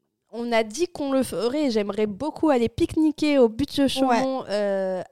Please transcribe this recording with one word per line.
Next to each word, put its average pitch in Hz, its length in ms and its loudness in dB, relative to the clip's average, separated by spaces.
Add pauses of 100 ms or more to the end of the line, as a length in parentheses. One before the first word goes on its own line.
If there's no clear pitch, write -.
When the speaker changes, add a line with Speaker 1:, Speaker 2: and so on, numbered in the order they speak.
(340)
Speaker 1:
on 233 160 -6
a 220 120 2
dit 220 260 -4
qu'on 277 240 -4
le 262 100 2
ferait. 254 480 -2
J'aimerais 208 360 0
beaucoup 294 420 -2
aller 240 220 2
pique-niquer 302 680 0
au 233 120 6
but 247 280 -4
de 277 80 4
Chaumont, 262 540 0
Speaker 2:
Ouais. - 80 -12
Speaker 1:
euh, 196 640 -2